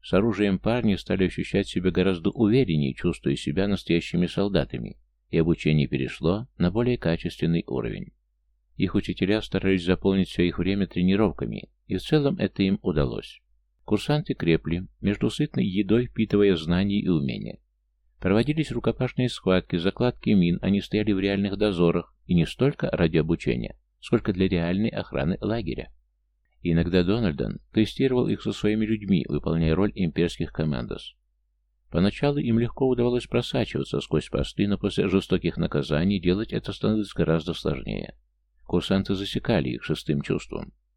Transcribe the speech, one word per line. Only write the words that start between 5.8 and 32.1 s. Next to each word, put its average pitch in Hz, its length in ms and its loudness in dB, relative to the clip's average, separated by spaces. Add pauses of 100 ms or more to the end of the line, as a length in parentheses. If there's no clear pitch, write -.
перешло 82 640 -2 (100)
на 90 140 2
более 120 260 0
качественный 82 720 -2
уровень. 57 440 -6 (640)
Их 92 200 0
учителя 101 460 0
старались 95 420 0
заполнить 92 440 2
всё - 140 -2
их 87 160 0
время 95 300 0
тренировками, 90 840 0 (160)
и 92 100 -4
в 92 60 -4
целом 143 360 0
это 101 260 0
им 95 180 2
удалось. 69 580 -2 (440)
Курсанты 147 500 0
крепли, 82 540 0 (120)
между 101 300 0
сытной - 360 -2
едой 104 400 2
впитывая 104 500 2
знания 90 420 0
и - 100 -2
умения. 67 520 -2 (640)
Проводились 127 480 0
рукопашные 120 560 -2
схватки, 92 480 0
закладки 110 540 -2
мин, 87 320 4
они 98 180 2
стояли 104 320 -2
в 95 80 2
реальных 98 380 -2
дозорах, 87 560 2 (100)
и - 80 -2
не 85 140 4
столько - 440 -2
ради 82 280 2
обучения, 76 580 -2 (240)
сколько 113 320 0
для 92 160 2
реальной 90 400 0
охраны 82 540 -2
лагеря. 92 500 -6 (680)
Иногда 85 420 2
Дональдон 85 540 0 (160)
тестировал 123 540 2
их 110 120 -2
со 107 120 -4
своими 107 340 0
людьми, 104 420 0
выполняя 80 460 2
роль 98 200 2
имперских 85 600 -2
командос. - 600 -4 (760)
Поначалу 120 480 0